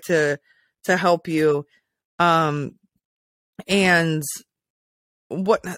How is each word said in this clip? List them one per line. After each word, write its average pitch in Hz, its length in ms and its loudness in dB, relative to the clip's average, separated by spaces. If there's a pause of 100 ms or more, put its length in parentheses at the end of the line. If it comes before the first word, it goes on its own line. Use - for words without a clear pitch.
to, 151 320 0 (460)
to 180 140 0
help 175 300 0
you. 151 380 0 (540)
Um, 160 560 0 (920)
and 170 540 2 (1080)
what, 190 360 -2 (120)